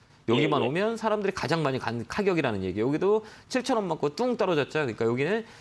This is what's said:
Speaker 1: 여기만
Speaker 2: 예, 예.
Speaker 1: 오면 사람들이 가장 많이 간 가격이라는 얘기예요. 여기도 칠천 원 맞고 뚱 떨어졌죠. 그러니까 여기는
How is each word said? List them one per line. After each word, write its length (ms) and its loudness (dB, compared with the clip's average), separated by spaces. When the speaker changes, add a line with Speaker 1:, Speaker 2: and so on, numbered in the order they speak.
Speaker 1:
여기만 320 2
Speaker 2:
예, 20 2
예. 60 0
Speaker 1:
오면 260 -2
사람들이 380 -2
가장 300 0
많이 140 0
간 300 -4
가격이라는 560 0
얘기예요. 240 0
여기도 380 2
칠천 260 0
원 140 0
맞고 260 -2
뚱 220 0
떨어졌죠. 340 2
그러니까 320 -2
여기는 420 0